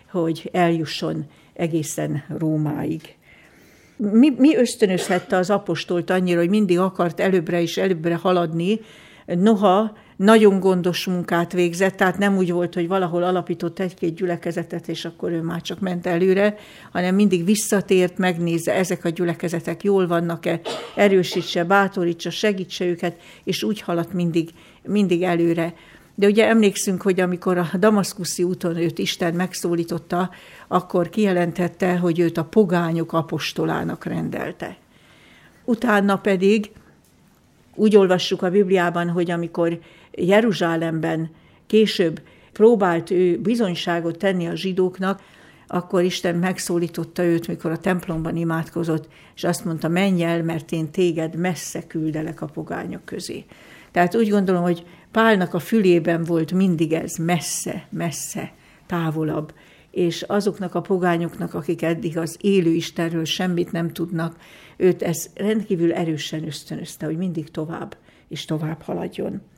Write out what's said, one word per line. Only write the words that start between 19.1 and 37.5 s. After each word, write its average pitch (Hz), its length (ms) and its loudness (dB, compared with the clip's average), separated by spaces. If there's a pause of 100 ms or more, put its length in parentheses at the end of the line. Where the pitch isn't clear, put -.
jól 196 240 2
vannak-e, 170 520 -2 (360)
erősítse, 185 680 2
bátorítsa, 180 640 0
segítse 190 560 -2
őket, 170 340 -4 (240)
és - 200 -4
úgy 208 180 -2
haladt 170 320 -4
mindig, 170 360 0 (340)
mindig 185 400 2
előre. 170 500 0 (420)
De 202 120 4
ugye 214 200 4
emlékszünk, 202 540 2
hogy 190 180 0
amikor 180 380 0
a 170 120 -2 (100)
damaszkuszi 196 640 2
úton 175 340 -2
őt 165 220 -2
Isten 180 340 -2
megszólította, 175 960 -2 (380)
akkor 175 420 0
kijelentette, 180 880 0
hogy 175 220 2
őt 170 180 2
a 160 60 -2
pogányok 170 720 2
apostolának 160 920 -4
rendelte. 165 720 -8 (880)
Utána 208 520 2
pedig 202 540 2 (1040)